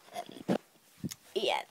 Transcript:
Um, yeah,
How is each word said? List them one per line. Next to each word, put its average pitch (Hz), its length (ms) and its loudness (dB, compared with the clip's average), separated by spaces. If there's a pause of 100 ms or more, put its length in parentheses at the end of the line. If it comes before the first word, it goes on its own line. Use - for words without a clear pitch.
(160)
Um, - 400 0 (760)
yeah, 107 360 2